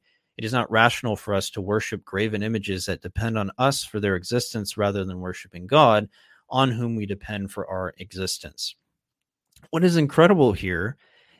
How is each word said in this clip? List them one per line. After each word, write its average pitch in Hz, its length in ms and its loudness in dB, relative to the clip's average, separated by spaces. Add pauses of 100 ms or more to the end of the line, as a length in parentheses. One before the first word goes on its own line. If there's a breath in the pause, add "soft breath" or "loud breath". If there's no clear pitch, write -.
(380)
"It 113 80 -8
is 113 80 -4
not 120 180 -2
rational 113 460 2
for - 160 -4
us 98 180 -2
to 107 100 -8
worship 104 440 -4
graven 107 360 -2
images 101 440 -4
that 92 160 -6
depend 113 360 -4
on 101 200 -2
us 135 260 0
for - 160 -8
their 101 160 2
existence 107 640 -4
rather 101 260 0
than 92 160 -8
worshiping 90 480 -12
God, 117 400 6 (420 soft breath)
on 127 220 2
whom 117 240 -4
we 104 100 -4
depend 101 460 -8
for 101 160 -8
our 92 300 -6
existence." - 760 -10 (960)
What 165 120 2
is 170 140 6
incredible 156 560 6
here 92 420 -4 (440 soft breath)